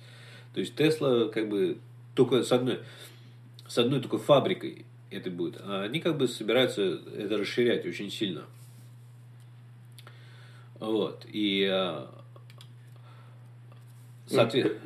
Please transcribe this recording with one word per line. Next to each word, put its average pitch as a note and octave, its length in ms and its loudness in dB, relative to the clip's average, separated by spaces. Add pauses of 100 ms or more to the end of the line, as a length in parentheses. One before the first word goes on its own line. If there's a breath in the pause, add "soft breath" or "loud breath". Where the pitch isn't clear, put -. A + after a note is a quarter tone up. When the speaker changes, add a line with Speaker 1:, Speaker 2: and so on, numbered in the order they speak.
(540 loud breath)
Speaker 1:
То - 60 -4
есть - 160 -6
Tesla C3+ 540 2
как A2 200 -4
бы F#2+ 260 0 (380)
только B2+ 280 4
с - 100 -2
одной, B2 260 2 (920 loud breath)
с - 80 -6
одной B2 240 2
только - 180 -4
фабрикой - 680 2 (240)
это F#2+ 200 -8
будет. F2 320 -4
А G2 220 -4
они C3 160 -4
как D#3 180 -2
бы C3 100 2
собираются A2+ 540 0 (340)
это G#2 220 -2
расширять G2+ 480 0
очень F#2+ 240 -8
сильно. F2+ 320 -6 (2500 loud breath)
Вот. A2 520 -2
И, G2 380 2
а, E2+ 400 -2 (2250 loud breath)
Speaker 2:
Ну, - 60 2
Speaker 1:
соответ- A#2 500 4